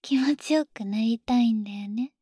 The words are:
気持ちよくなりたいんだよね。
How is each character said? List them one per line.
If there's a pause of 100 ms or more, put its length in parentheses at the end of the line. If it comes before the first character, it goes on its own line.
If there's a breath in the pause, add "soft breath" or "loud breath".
気
持
ち
よ
く
な
り
た
い
ん
だ
よ
ね。